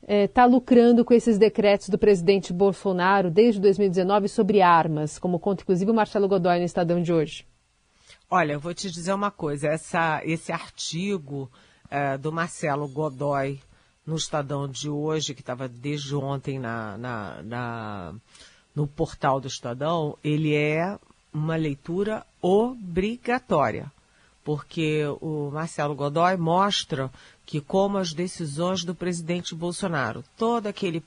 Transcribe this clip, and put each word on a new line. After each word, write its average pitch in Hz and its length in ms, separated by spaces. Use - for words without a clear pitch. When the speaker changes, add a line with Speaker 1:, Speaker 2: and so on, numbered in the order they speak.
Speaker 1:
é, 202 220
tá 247 160
lucrando 240 600
com 247 80
esses 226 260
decretos 208 500
do 196 100
presidente 196 540
Bolsonaro 185 800
desde 208 280
dois 190 160
mil 202 120
e - 20
dezenove 190 380
sobre 208 340
armas, 156 560
como 180 220
conta, 202 240
inclusive, 190 260
o 226 40
Marcelo 208 340
Godoy 180 320
no 175 40
Estadão 175 380
de 170 100
hoje? 156 320
Speaker 2:
Olha, 165 220
eu 147 80
vou 175 120
te 196 200
dizer 170 200
uma 202 200
coisa. 147 340
Essa, 160 580
esse 160 280
artigo, 156 1000
é, 139 260
do 143 140
Marcelo 156 560
Godoy 139 720
no 156 80
Estadão 143 540
de 135 200
hoje, 147 460
que - 80
tava 127 240
desde 139 480
ontem 135 460
na, 113 360
na, 107 460
na, 107 720
no 147 140
portal 143 540
do 131 80
Estadão, 147 760
ele 151 320
é 156 420
uma 156 220
leitura 170 680
obrigatória, 196 1500
porque 151 580
o 147 320
Marcelo 151 420
Godoy 160 420
mostra 165 720
que 151 160
como 196 380
as 170 160
decisões 170 680
do 170 120
presidente 170 600
Bolsonaro, 165 680
todo 226 300
aquele 170 380